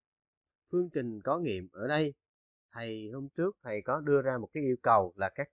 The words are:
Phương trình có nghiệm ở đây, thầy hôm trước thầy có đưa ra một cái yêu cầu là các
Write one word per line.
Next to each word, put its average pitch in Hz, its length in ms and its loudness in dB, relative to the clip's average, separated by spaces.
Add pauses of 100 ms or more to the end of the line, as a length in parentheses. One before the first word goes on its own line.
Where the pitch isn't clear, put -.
(720)
Phương 175 200 -2
trình 117 340 -4
có 147 140 0
nghiệm 98 340 -4
ở 104 160 -6
đây, 151 260 0 (580)
thầy 110 380 -10
hôm 139 180 -10
trước 180 340 -4
thầy 107 200 -6
có 139 180 -2
đưa 143 220 4
ra 127 160 0
một 107 140 -8
cái 156 100 -4
yêu 127 200 2
cầu 101 340 6
là 98 180 -2
các 143 180 -8